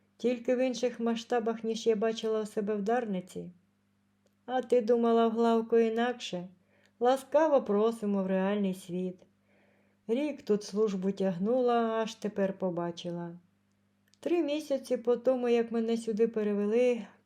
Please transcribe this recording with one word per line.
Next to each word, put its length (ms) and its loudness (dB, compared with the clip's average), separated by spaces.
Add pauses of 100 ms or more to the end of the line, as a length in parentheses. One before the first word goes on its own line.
(180)
Тільки 380 0
в 40 0
інших 400 -2
масштабах, 640 -2
ніж 240 -4
я 80 4
бачила 460 -2
у 40 -4
себе 300 -4
в 60 -4
Дарниці. 680 -4 (960)
А 160 -2
ти 200 2
думала, 460 4
в 40 0
главку 460 2
інакше? 720 0 (520)
Ласкаво 600 4
просимо 640 0
в 40 -2
реальний 460 0
світ. 420 -6 (920)
Рік 340 -2
тут 220 0
службу 480 0
тягнула, 640 0
аж 420 0
тепер 380 -2
побачила. 840 -6 (840)
Три 240 0
місяці 540 -2
по 200 0
тому, 320 0
як 220 2
мене 260 0
сюди 300 0
перевели, 760 0 (240)